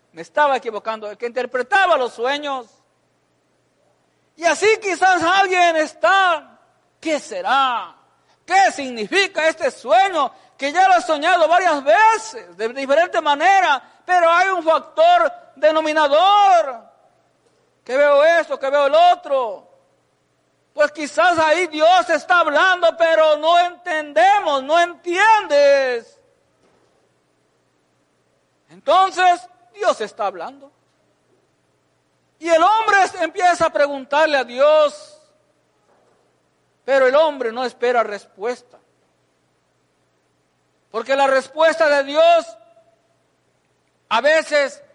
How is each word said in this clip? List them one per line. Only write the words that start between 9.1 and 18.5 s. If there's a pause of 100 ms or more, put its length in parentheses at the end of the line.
este
sueño? (240)
Que
ya
lo
he
soñado
varias
veces,
de
diferente
manera,
pero
hay
un
factor (220)
denominador, (1040)
que
veo
esto,